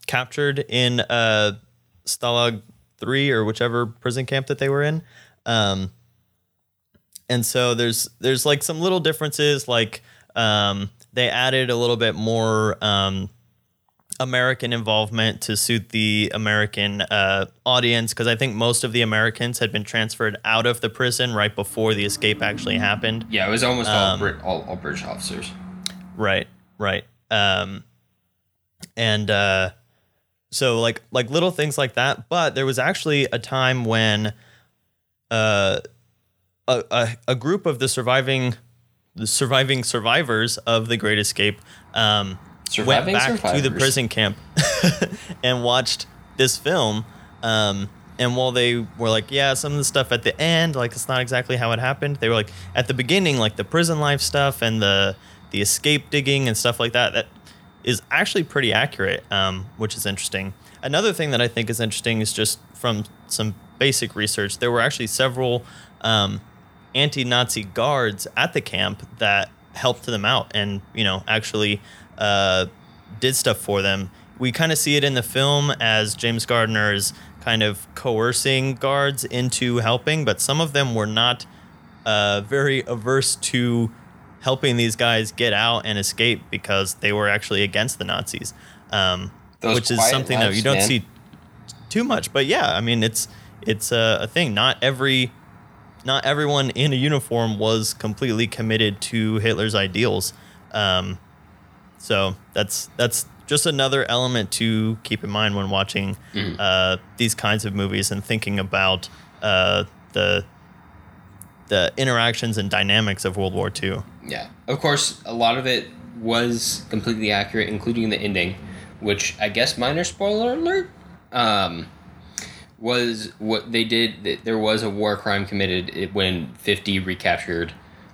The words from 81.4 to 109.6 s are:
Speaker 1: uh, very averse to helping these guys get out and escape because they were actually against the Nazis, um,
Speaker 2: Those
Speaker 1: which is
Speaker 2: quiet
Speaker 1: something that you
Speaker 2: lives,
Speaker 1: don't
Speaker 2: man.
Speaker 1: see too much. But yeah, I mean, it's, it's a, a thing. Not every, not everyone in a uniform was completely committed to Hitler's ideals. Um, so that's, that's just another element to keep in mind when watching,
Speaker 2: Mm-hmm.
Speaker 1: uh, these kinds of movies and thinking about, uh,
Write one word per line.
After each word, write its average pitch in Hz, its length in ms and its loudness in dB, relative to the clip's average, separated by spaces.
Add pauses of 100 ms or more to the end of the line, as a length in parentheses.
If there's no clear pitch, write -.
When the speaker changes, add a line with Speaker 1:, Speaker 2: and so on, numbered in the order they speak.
Speaker 1:
uh, 104 340 2
very 135 460 0
averse 123 500 0
to 120 540 0 (500)
helping 131 360 0
these 117 200 2
guys 113 360 2
get 120 200 0
out 113 320 2
and 104 140 -2
escape 113 420 0 (100)
because 98 440 -2
they 104 180 0
were 104 160 0
actually 101 340 0
against 101 360 -2
the 92 60 -8
Nazis, 98 500 -8 (360)
um, 92 400 0 (300)
Speaker 2:
Those 110 160 0
Speaker 1:
which 117 140 -2
is 117 80 0
Speaker 2:
quiet 113 120 4
Speaker 1:
something 131 280 0
that 110 80 4
you 101 160 0
Speaker 2:
lives, - 20 -
Speaker 1:
don't 135 140 4
Speaker 2:
man. 101 100 4
Speaker 1:
see 120 160 2 (840)
too 226 160 0
much. - 280 -2
But 135 140 2
yeah, 214 280 2
I 98 60 0
mean, 117 240 2
it's, - 240 -2 (380)
it's 110 260 -2
a, 113 300 2
a 110 40 -4
thing. 143 280 0
Not 123 280 2
every, 131 480 2 (720)
not 135 200 0
everyone 143 460 2
in 139 220 2
a 131 40 2
uniform 117 640 0
was 110 360 2
completely 113 540 -2
committed 110 520 0 (120)
to 110 260 0
Hitler's 107 380 0
ideals. 98 560 0 (400)
Um, 92 460 0 (800)
so 98 360 0 (180)
that's, - 440 -2
that's - 300 0 (200)
just 147 200 0
another 135 440 2
element 123 420 0
to 110 520 0
keep - 180 -4
in 104 80 -6
mind 104 240 0
when 98 160 -2
watching, 98 460 -2 (180)
Speaker 2:
Mm-hmm. 98 240 -4
Speaker 1:
uh, 92 380 2 (220)
these 117 180 2
kinds 107 280 0
of 101 100 -4
movies 98 360 -2
and 101 140 -6
thinking 104 340 -2
about, 95 500 0 (340)
uh, 95 420 2 (300)